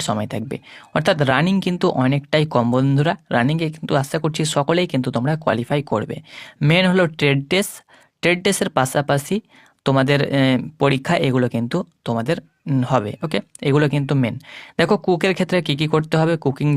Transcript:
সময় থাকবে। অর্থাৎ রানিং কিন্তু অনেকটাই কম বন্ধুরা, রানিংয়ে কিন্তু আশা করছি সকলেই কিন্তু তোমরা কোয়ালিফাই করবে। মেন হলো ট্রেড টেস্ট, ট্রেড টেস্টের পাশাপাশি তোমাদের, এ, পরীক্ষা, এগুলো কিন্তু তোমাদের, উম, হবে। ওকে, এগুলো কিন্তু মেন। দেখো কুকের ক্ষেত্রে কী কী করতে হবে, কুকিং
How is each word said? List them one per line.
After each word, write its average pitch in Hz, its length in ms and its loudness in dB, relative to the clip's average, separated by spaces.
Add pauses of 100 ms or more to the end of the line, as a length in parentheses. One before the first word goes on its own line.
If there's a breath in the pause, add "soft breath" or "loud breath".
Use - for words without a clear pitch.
সময় 107 260 -4
থাকবে। 110 220 -8 (400 loud breath)
অর্থাৎ 165 200 2 (140)
রানিং 156 240 2 (120)
কিন্তু 180 200 0 (180)
অনেকটাই 143 400 0 (100)
কম 120 200 2
বন্ধুরা, 139 380 2 (220)
রানিংয়ে 156 420 0
কিন্তু - 160 -8 (100)
আশা 151 200 -4
করছি 156 200 -2 (140)
সকলেই 165 360 2
কিন্তু 127 240 -2
তোমরা 127 160 0 (100)
কোয়ালিফাই 120 380 -2 (120)
করবে। 107 240 -2 (520 loud breath)
মেন 175 220 4
হলো 185 140 4 (140)
ট্রেড 139 220 2 (100)
টেস্ট, 190 240 -2 (480 soft breath)
ট্রেড 175 220 2
টেস্টের 190 340 -2
পাশাপাশি 139 580 0 (500 soft breath)
তোমাদের, 135 320 2 (200)
এ, - 20 2 (420)
পরীক্ষা, 139 320 0 (120)
এগুলো 127 280 2
কিন্তু 117 240 -2 (280)
তোমাদের, 117 300 -2 (340)
উম, 131 200 2
হবে। 110 220 0 (120)
ওকে, 156 140 -4 (300)
এগুলো 147 260 4
কিন্তু 143 180 -2 (100)
মেন। 117 120 -2 (440 loud breath)
দেখো 170 160 2 (120)
কুকের 185 320 2
ক্ষেত্রে 185 280 0
কী 147 140 0
কী 156 140 2
করতে 156 260 0
হবে, 165 140 2 (100)
কুকিং 143 320 0